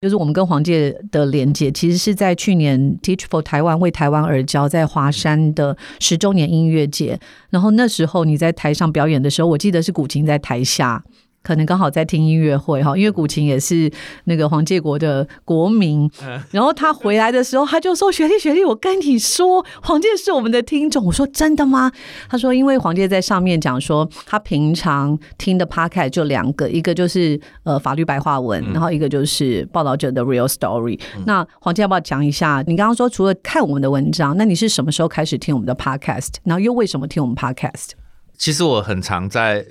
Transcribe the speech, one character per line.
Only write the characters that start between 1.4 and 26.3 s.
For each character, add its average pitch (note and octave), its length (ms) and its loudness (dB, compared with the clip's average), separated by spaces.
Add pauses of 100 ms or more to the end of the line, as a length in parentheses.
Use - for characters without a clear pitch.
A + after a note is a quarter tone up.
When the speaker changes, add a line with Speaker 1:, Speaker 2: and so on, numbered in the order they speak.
Speaker 1:
结， C#3+ 160 0
其 E3+ 220 0
实 F3 60 2
是 G3+ 180 0
在 F#3+ 180 2
去 F#3 220 0
年 C#3+ 240 4 (240)
Teach F#3 260 -2
for D#3+ 120 0
Taiwan， D#3 380 0
为 F3 120 2
台 D3+ 180 0
湾 D3+ 140 2
而 D3+ 220 0
教， C#3+ 240 0
在 D#3+ 180 2
华 C#3+ 240 0
山 D3+ 420 2
的 C#3+ 220 0 (240)
十 - 180 0
周 G3+ 140 2
年 E3+ 180 2
音 E3 200 2
乐 D#3 180 2
节。 - 320 -6 (300)
然 F3+ 120 0
后 G#3+ 100 4
那 A#3 140 4
时 G#3+ 200 0
候 E3+ 180 0
你 D#3 140 2
在 E3 160 2
台 D3+ 200 -2
上 D#3+ 200 0
表 D3+ 160 2
演 D3 120 2
的 C#3+ 80 2
时 C#3+ 120 -2
候， E3+ 80 4
我 D#3 80 2
记 G3 120 0
得 E3+ 140 0
是 F#3 80 -4
古 D#3+ 160 -2
琴 C#3+ 180 -2
在 D3 140 2
台 B2+ 240 -4
下， B2 400 -2 (380)
可 E3+ 140 -2
能 D#3 100 2
刚 F3 140 0
好 E3+ 100 2
在 D#3+ 140 0
听 D#3+ 220 0
音 D#3 100 4
乐 D3+ 220 2
会 C#3 260 0
哈， D3 140 0
因 F#3+ 60 2
为 G#3+ 80 2
古 E3+ 140 -2
琴 D3 200 -2
也 C#3 140 2
是 D#3+ 320 0 (340)
那 E3+ 100 0
个 D#3 120 0
黄 D3+ 160 2
介 F3+ 160 0
国 D3+ 200 -2
的 C#3 280 -2 (160)
国 E3 260 0
民。 D3+ 400 2 (120)
Speaker 2:
嗯。 C3+ 200 -12 (100)
Speaker 1:
然 G3+ 120 0
后 D4 80 2
他 D#4 220 0
回 G#3+ 240 0
来 A3 140 2
的 B3 120 2
时 B3+ 140 -2
候， C#4+ 80 2
他 D4 140 0
就 F4+ 160 0
说 G4 160 2
：“雪 D#4+ 160 2
莉， G4 100 4
雪 D#4 160 0
莉， F4+ 100 4
我 C4+ 120 2
跟 F#4+ 260 -2
你 C#4+ 160 2
说， F#4 480 2 (160)
黄 - 200 2
介 G#4 160 4
是 - 140 -2
我 C#4+ 100 2
们 A3 100 -2
的 A#3+ 100 2
听 D4+ 280 0
众。” C#4+ 180 0
我 F3 40 2
说 C4+ 220 0
：“真 D#4 220 2
的 D4 100 2
吗？” C4 260 2 (380)
他 B3+ 80 -2
说 B3+ 160 2
：“因 C4 120 4
为 C4+ 120 4
黄 G3+ 160 0
介 F#3+ 140 2
在 F#3+ 140 2
上 F#3 200 0
面 F3+ 180 2
讲 C3 200 -2
说， C#3+ 280 0 (180)
他 - 120 -4
平 D#3 380 0
常 D3 420 0 (200)
听 F#3 200 0
的 F3+ 80 0
podcast E3 440 -2
就 E3 160 -2
两 C3 280 -2